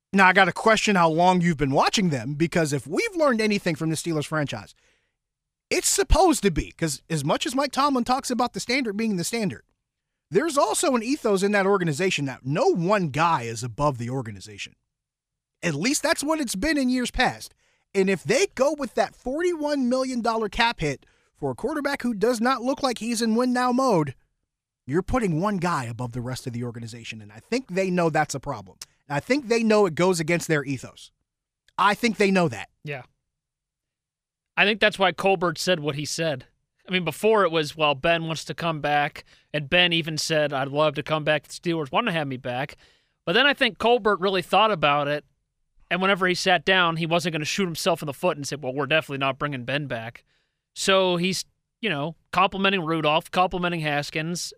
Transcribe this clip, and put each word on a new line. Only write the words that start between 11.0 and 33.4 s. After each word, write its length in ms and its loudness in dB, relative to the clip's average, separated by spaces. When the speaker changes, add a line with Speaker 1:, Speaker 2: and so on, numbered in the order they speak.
Speaker 1:
ethos 400 0
in 120 2
that 120 2
organization 600 0
that 200 -10
no 220 0
one 420 2
guy 320 2
is 220 -8
above 340 -2
the 140 -6
organization. 640 -10
At 100 0
least 300 0
that's 200 0
what 160 0
it's 160 -4
been 220 0
in 140 0
years 180 0
past. 460 -2
And 120 4
if 160 0
they 300 2
go 240 0
with 160 -8
that 220 -2
forty-one 760 -2
million 320 -2
dollar 280 -2
cap 300 -2
hit 280 -4
for 140 -6
a 60 -6
quarterback 480 -4
who 100 -2
does 260 0
not 220 0
look 220 -2
like 160 -2
he's 240 -4
in 100 2
win 180 2
now 200 0
mode, 420 2
you're 160 -2
putting 400 0
one 160 0
guy 280 -2
above 260 -8
the 100 -8
rest 240 -8
of 80 -6
the 100 -6
organization. 560 -12
And 120 -20
I 80 -20
think 300 -6
they 200 -2
know 220 2
that's 240 0
a 40 -8
problem. 380 -12
And 100 -4
I 20 0
think 300 -2
they 140 2
know 220 4
it 100 0
goes 260 2
against 260 0
their 160 0
ethos. 480 -10
I 160 4
think 220 0
they 160 4
know 160 4
that. 220 -8
Speaker 2:
Yeah. 180 -10